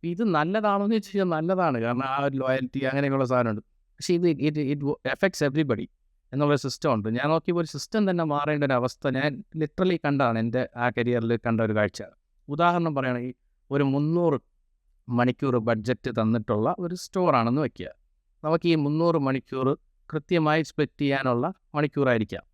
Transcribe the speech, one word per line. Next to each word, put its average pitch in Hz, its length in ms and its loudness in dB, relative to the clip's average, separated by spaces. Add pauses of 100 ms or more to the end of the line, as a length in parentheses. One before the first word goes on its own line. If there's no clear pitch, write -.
ഇത് 175 200 -2
നല്ലതാണോ 202 600 2
എന്ന് 220 100 2
ചോദിച്ചു 208 220 -2
കഴിഞ്ഞാൽ 180 200 2
നല്ലതാണ്, 160 440 0
കാരണം 120 220 -2
ആ 135 200 -2
ഒരു 139 140 0
ലോയൽറ്റി 131 420 -2
അങ്ങനെയൊക്കെയുള്ള 135 460 0
സാധനമുണ്ട്. 117 360 0
പക്ഷേ - 520 -8
ഇത് 175 100 0
it, 151 560 0
it 139 120 -4
affects 147 600 -2
everybody 131 340 0 (480)
എന്നുള്ള 147 220 2
സിസ്റ്റം 139 380 -2
ഉണ്ട്. 110 160 -2
ഞാൻ 127 200 -2
നോക്കിയപ്പോൾ 170 320 0
ഒരു 160 60 -2
സിസ്റ്റം 196 420 -2
തന്നെ 175 140 0
മാറേണ്ട 147 400 0
ഒരു 135 100 2
അവസ്ഥ 127 340 -2
ഞാൻ 135 360 -2 (140)
literally 170 480 0
കണ്ടതാണ്, 135 340 2
എൻ്റെ 117 360 -2
ആ 120 140 0
കരിയറിൽ 117 580 0
കണ്ട 113 140 0
ഒരു 107 140 0
കാഴ്ച. 107 280 -2 (460)
ഉദാഹരണം 170 460 0
പറയുകയാണെങ്കിൽ 127 380 -4 (380)
ഒരു 143 120 2
മുന്നൂറ് 147 580 2 (680)
മണിക്കൂർ 123 480 2
ബഡ്ജറ്റ് 117 540 -2
തന്നിട്ടുള്ള 110 680 0
ഒരു 175 160 -6
സ്റ്റോറാണെന്ന് 143 680 0
വെക്കുക. 120 260 -6 (560)
നമുക്ക് 165 260 0
ഈ 165 60 6
മുന്നൂറ് 156 400 2
മണിക്കൂർ 135 600 0 (360)
കൃത്യമായി 156 500 0
സ്പ്ലിറ്റ് - 380 -4
ചെയ്യാനുള്ള 135 520 0 (220)
മണിക്കൂറായിരിക്കാം. 131 680 0 (100)